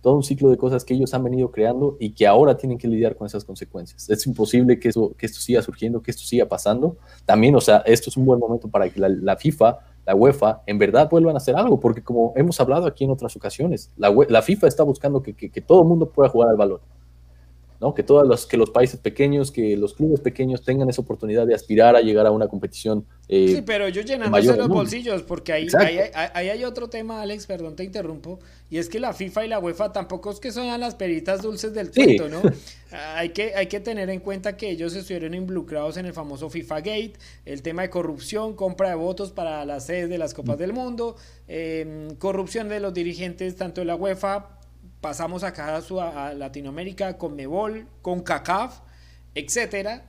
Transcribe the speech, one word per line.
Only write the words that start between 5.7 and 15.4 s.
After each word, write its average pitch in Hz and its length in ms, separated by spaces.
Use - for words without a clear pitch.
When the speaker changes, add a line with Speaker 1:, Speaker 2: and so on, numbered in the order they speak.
Speaker 1:
que 120 100
esto - 120
siga 117 240
pasando. 120 500
También, 113 300
o 117 60
sea, 107 240
esto 120 240
es - 80
un 131 80
buen 127 140
momento 113 300
para 98 200
que 85 100
la, 95 100
la 95 260
fifa, 120 440
la 95 100
uefa, 110 500
en 104 140
verdad 110 300
vuelvan 165 260
a - 20
hacer 131 180
algo, 190 240
porque 113 240
como 117 320
hemos 156 240
hablado 143 280
aquí - 160
en 135 80
otras 127 240
ocasiones, 120 640
la 104 120
ue-, 127 200
la 110 120
fifa 180 260
está 151 160
buscando 139 380
que, 113 140
que, - 160